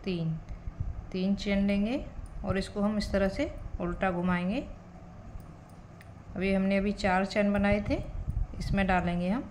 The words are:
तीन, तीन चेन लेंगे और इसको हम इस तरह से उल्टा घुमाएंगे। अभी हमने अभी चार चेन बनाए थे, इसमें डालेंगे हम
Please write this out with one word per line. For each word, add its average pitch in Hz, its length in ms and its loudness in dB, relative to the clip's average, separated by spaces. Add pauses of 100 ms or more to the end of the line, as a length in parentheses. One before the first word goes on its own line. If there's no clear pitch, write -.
तीन, 165 320 0 (760)
तीन 190 260 2
चेन 202 300 2
लेंगे 202 360 2 (420)
और 185 120 2
इसको 196 240 -2
हम 208 160 2
इस 208 140 -2
तरह 196 180 4
से 285 240 -2 (280)
उल्टा 175 300 0
घुमाएंगे। 180 560 0 (1700)
अभी 190 180 2
हमने 196 240 4
अभी 202 160 2
चार 190 320 4
चेन 208 280 2
बनाए 202 280 4
थे, 277 220 0 (560)
इसमें 196 280 2
डालेंगे 175 420 2
हम 254 220 2